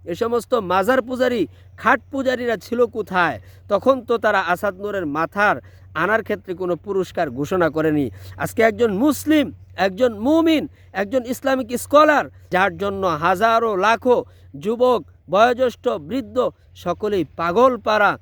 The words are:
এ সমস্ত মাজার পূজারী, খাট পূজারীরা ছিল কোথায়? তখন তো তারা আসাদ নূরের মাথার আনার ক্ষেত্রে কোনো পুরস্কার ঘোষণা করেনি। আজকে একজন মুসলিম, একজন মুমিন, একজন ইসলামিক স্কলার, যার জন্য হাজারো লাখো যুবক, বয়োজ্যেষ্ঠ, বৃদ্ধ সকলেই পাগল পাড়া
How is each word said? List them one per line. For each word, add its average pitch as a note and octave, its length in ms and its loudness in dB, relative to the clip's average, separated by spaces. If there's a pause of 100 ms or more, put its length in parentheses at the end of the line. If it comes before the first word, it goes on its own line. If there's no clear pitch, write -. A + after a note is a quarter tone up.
এ F3 100 -8
সমস্ত A3+ 360 -4 (120)
মাজার F#3+ 380 2
পূজারী, B3 400 -2 (360)
খাট B3 220 2 (100)
পূজারীরা B3 480 -2
ছিল A#3 300 -6
কোথায়? F3+ 500 -2 (320)
তখন G#3 260 2 (100)
তো A#3+ 120 -2
তারা G#3 300 2
আসাদ F#3 320 -2
নূরের G3+ 280 -6
মাথার E3 480 0 (400)
আনার G3 280 0
ক্ষেত্রে F#3+ 300 -6
কোনো F3+ 220 -4
পুরস্কার F#3 560 -4
ঘোষণা D3+ 380 0
করেনি। D3+ 360 0 (320)
আজকে D3+ 260 -4
একজন A3 280 2 (120)
মুসলিম, D4 420 2 (320)
একজন G3 420 0
মুমিন, D#4 440 2 (300)
একজন G3+ 320 -2
ইসলামিক C4 520 -4
স্কলার, C#4+ 480 4 (260)
যার F#3 260 2
জন্য G3 260 -4 (140)
হাজারো A3 600 2
লাখো A3+ 400 2 (360)
যুবক, A3+ 480 0 (280)
বয়োজ্যেষ্ঠ, A#3 560 2 (200)
বৃদ্ধ G#3+ 320 -6 (400)
সকলেই F#3 460 -4 (120)
পাগল G3 380 2 (100)
পাড়া G#3 280 2 (100)